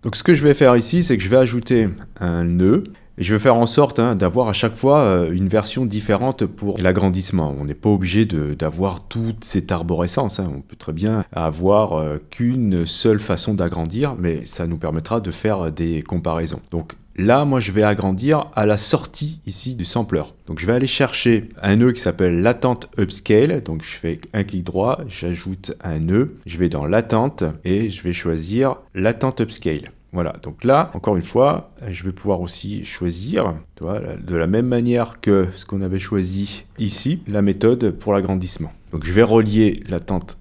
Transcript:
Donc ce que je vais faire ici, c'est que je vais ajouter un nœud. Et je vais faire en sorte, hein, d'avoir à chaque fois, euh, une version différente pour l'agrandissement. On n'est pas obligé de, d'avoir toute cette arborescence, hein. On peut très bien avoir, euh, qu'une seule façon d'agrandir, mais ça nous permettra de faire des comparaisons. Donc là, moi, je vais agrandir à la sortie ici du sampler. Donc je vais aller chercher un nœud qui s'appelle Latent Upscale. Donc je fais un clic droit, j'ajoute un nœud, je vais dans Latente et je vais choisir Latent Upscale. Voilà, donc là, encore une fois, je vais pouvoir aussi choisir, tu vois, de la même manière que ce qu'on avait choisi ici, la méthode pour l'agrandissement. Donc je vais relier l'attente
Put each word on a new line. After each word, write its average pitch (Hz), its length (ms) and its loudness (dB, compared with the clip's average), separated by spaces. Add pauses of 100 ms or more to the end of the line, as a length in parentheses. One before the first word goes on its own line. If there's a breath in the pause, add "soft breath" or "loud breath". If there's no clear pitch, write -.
Donc 113 140 -4
ce - 60 -6
que 180 100 6
je 143 100 4
vais 147 100 8
faire 131 220 8
ici, 120 260 2
c'est 147 140 2
que 95 80 -2
je 92 60 -2
vais 123 80 6
ajouter 120 500 2 (320)
un 85 240 0
nœud. 92 400 4 (340 loud breath)
Et - 60 -4
je 90 80 0
vais 107 80 4
faire 120 160 4
en 117 120 4
sorte, 139 320 2
hein, 117 160 2
d'avoir 98 340 2
à 101 40 -2
chaque 110 220 -2
fois, 143 280 4
euh, 90 280 2
une 92 160 0
version 107 380 0
différente 107 600 0
pour 98 340 -4
l'agrandissement. 92 800 0
On 73 60 -6
n'est 73 100 -6
pas - 160 0
obligé 98 360 2
de, 76 280 -2
d'avoir 85 540 -4
toute 113 380 -6
cette - 260 -2
arborescence, 87 680 -2
hein. 90 140 -4
On 69 80 -8
peut - 140 -20
très - 180 -10
bien 104 380 -2
avoir, 90 600 2
euh, 78 240 -2 (140)
qu'une 117 540 0
seule 107 340 2
façon 104 340 -2
d'agrandir, 90 640 -2
mais 82 260 -2
ça - 220 -8
nous 85 100 -4
permettra 80 440 -2
de 95 100 -6
faire 95 400 -2
des 82 300 -2
comparaisons. 82 580 -4 (120)
Donc - 240 -8 (200)
là, 120 300 4
moi, 135 140 2
je 98 120 -4
vais 104 120 4
agrandir 104 720 2
à 107 100 0
la 107 120 2
sortie - 680 -4
ici 127 300 -8
du 95 100 -6
sampler. 95 380 -2 (240)
Donc 85 100 -8
je 82 80 -8
vais 110 80 2
aller 127 140 2
chercher 120 640 2 (120)
un 98 140 4
nœud 120 160 6
qui 123 100 -4
s'appelle 87 400 2
Latent 120 560 0
Upscale. 113 640 2
Donc 80 220 -6
je - 120 -14
fais 82 240 -6 (140)
un 104 100 -2
clic 92 200 -6
droit, 101 420 -2
j'ajoute 92 760 -8
un 78 180 -4
nœud, 101 380 2 (100)
je 82 100 -12
vais 87 120 2
dans 73 180 -4
Latente 113 560 0 (200)
et 101 260 0
je 92 120 -12
vais 90 100 -4
choisir 90 680 -2 (180)
Latent 120 440 -2
Upscale. 85 520 -4 (200)
Voilà, 87 220 -4 (100)
donc - 200 -14
là, 143 300 2
encore 104 220 0
une 85 80 0
fois, - 480 0 (180)
je 85 140 -10
vais 92 80 -6
pouvoir 95 280 -2
aussi 98 460 -8
choisir, 90 720 -4 (200)
tu - 80 -14
vois, 95 160 -6
de - 360 -8
la 82 100 2
même 110 220 0
manière 120 520 0
que 98 360 4
ce - 100 -18
qu'on 98 160 -6
avait 95 160 -2
choisi 95 680 -4 (120)
ici, 135 500 -4
la 101 140 -2
méthode 107 480 2
pour 101 240 -2
l'agrandissement. 92 580 -2 (200)
Donc 76 140 -6
je 82 60 -4
vais 107 120 8
relier 107 640 4
l'attente 92 520 -4